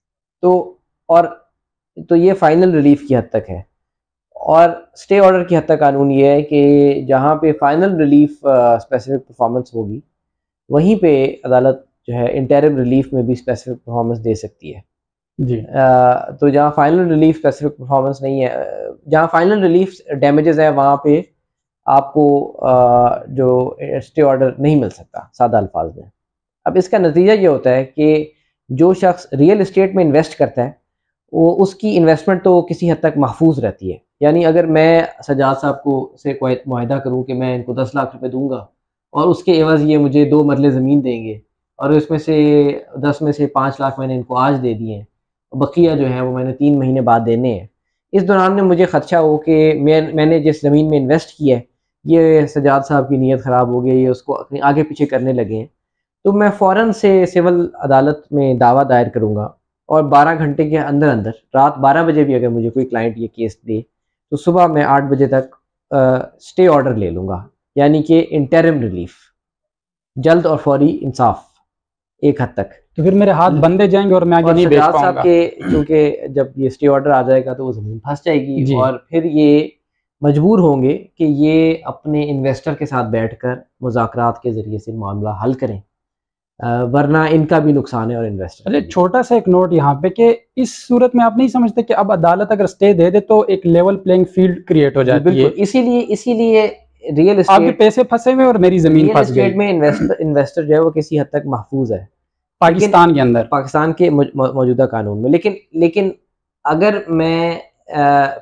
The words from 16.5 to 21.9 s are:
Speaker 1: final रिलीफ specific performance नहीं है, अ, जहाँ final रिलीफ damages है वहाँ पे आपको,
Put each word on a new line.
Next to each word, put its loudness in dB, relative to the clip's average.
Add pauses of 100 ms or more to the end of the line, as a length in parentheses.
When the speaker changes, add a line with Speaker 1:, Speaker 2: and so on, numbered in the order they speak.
Speaker 1:
final 2
रिलीफ 2
specific -4
performance -4
नहीं -4
है, 0
अ, -10 (120)
जहाँ 2
final 0
रिलीफ 0 (200)
damages 2
है 2
वहाँ 0
पे 0 (580)
आपको, 2